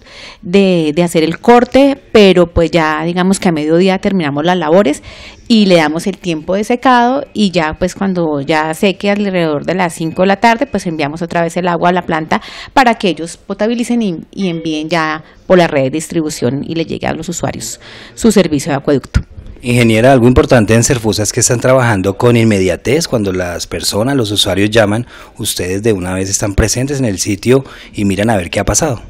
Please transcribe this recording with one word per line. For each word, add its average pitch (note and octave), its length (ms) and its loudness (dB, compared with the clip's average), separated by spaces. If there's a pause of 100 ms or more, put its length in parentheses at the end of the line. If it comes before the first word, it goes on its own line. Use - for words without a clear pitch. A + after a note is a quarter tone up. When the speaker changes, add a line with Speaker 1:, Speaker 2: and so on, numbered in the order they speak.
(420)
Speaker 1:
de, F3+ 520 2
de E3+ 80 2
hacer E3+ 200 0
el E3 160 0
corte, C4 580 4 (160)
pero, F3+ 360 6
pues, E3+ 220 0
ya D#3 340 0
digamos F3+ 340 0
que G3+ 100 -2
a E3 40 2
mediodía E3 460 2
terminamos D#3 460 -2
las F3+ 140 2
labores F#3+ 440 2 (440)
y G#3+ 200 4
le F3+ 100 6
damos D#3 300 0
el F#3+ 120 -4
tiempo E3 360 -4
de G#3 100 -2
secado B3 680 2
y G#3 200 0
ya, D#3+ 260 -2
pues, F3+ 160 -4
cuando E3+ 460 -2
ya D#3 340 0
seque G3+ 360 -2
alrededor F#3 540 -2
de E3 100 -2
las F3+ 200 -2
cinco E3 280 -4
de F#3+ 60 2
la G3 80 2
tarde, A#3 300 2
pues, - 200 -6
enviamos D#3+ 360 -6
otra E3+ 200 -2
vez E3 140 -4
el F3+ 120 -4
agua F3 220 0
a - 20 4
la F3+ 100 -2
planta D#3+ 400 -4 (320)
para A#3+ 220 2
que G3+ 120 -2
ellos D#3+ 280 -6
potabilicen A#3 680 -4
y, F3+ 140 -2 (160)
y G3 160 -4
envíen D#3+ 400 -6
ya D#3 340 -2 (240)
por F#3 120 4
la E3 100 4
red C#3+ 160 0
de C3 60 -2
distribución D3+ 760 -4
y E3 80 -8
le E3 100 -4
llegue - 220 -8
a C#3+ 80 -2
los D#3+ 140 -10
usuarios - 520 -8 (340)
su - 180 2
servicio E3 400 2
de C3+ 40 -2
acueducto. - 440 -2 (400)
Speaker 2:
Ingeniera, A#2+ 520 4
algo B2 160 6
importante B2 460 4
en A#2 100 4
Serfusa A2 400 -2
es - 80 -4
que B2 80 -4
están A#2+ 180 0
trabajando A#2 580 0
con A#2+ 200 2
inmediatez. A2 720 0
Cuando G2+ 240 -2
las F2 340 -6
personas, G#2 480 -4
los A2 160 -2
usuarios G2+ 400 0
llaman, A2 360 2 (300)
ustedes G2 460 -6
de A2+ 100 2
una F#2 220 -4
vez F#2+ 160 -4
están G2+ 240 -4
presentes C3 460 -2
en C3 40 0
el G2 140 -2
sitio A#2+ 460 0 (280)
y G#2 120 -4
miran G2+ 260 0
a A2 60 0
ver F2 140 -4
qué G#2+ 100 -4
ha G2 40 -2
pasado. A2 460 -2